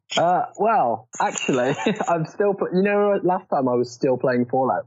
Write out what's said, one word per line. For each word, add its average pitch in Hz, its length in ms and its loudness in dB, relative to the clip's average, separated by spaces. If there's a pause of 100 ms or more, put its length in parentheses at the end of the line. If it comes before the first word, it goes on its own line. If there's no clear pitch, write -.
(180)
Uh, 170 280 2 (120)
well, 170 500 0 (120)
actually, 139 560 0 (160)
<laughs> - 160 -4
I'm 165 200 0
still, 202 260 0
pl-, - 220 -4
you 185 80 2
know, 202 400 2
last 180 260 -2
time 143 180 0
I 123 60 0
was 120 180 0
still 131 260 0
playing 123 280 0
Fallout. 127 420 -2